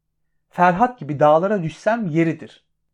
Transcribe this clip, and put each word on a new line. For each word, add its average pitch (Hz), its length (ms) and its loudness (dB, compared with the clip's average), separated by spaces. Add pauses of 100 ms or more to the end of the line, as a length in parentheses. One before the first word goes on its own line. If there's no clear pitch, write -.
(500)
Ferhat 180 500 0
gibi 143 200 -8
dağlara 165 440 2
düşsem 214 440 -4
yeridir." 160 580 -4 (280)